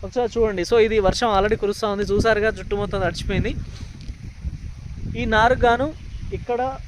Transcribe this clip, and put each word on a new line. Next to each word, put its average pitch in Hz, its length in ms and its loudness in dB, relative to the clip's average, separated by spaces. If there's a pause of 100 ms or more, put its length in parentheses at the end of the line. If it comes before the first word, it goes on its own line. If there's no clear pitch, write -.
ఒకసారి 233 360 -2
చూడండి. 208 220 2
So 226 160 4
ఇది 220 200 6
వర్షం 190 280 2
already 202 340 2
కురుస్తా 208 280 -2
ఉంది, 202 140 -2
చూసారుగా 214 480 2
జుట్టు 190 260 -4
మొత్తం 202 240 -2
తడిచిపోయింది. 180 540 -2 (1600)
ఈ 226 60 -2
నారు 220 300 4
గాను 247 380 4 (400)
ఇక్కడ 247 400 -2 (160)